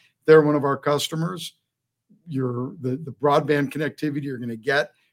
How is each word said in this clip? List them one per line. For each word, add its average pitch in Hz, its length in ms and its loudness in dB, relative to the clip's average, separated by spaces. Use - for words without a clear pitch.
they're 156 180 10
one 151 120 4
of 139 100 0
our 139 120 0
customers. 160 800 -4
Your, 131 540 -6
the, 127 160 -4
the 135 160 -10
broadband 143 600 0
connectivity 147 520 -6
you're 135 140 -8
gonna 117 180 -8
get 139 360 -2